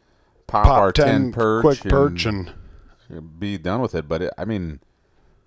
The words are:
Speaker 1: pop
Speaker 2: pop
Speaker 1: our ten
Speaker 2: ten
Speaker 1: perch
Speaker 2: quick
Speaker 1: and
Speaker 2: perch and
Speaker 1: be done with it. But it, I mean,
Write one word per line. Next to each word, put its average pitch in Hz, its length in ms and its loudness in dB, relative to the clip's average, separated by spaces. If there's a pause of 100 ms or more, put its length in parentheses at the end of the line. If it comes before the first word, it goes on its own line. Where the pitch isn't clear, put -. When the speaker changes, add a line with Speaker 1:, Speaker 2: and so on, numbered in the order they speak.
(460)
Speaker 1:
pop 107 180 2
Speaker 2:
pop 131 140 6
Speaker 1:
our 98 140 4
ten 151 140 4
Speaker 2:
ten 135 260 0
Speaker 1:
perch 113 300 0
Speaker 2:
quick 139 220 2
Speaker 1:
and 104 60 -2
Speaker 2:
perch 139 360 2
and 98 260 -4 (840)
Speaker 1:
be 101 200 -6
done 87 220 -4
with 120 140 -4
it. 76 140 -6
But 80 140 -4
it, - 140 -6
I 80 80 -10
mean, 90 360 -6 (680)